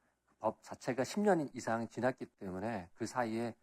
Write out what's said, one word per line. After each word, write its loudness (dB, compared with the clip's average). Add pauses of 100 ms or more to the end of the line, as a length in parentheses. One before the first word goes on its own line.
(380)
법 0
자체가 -2
십 -2
년 6
이상 0
지났기 0 (140)
때문에 -4
그 -4
사이에 -2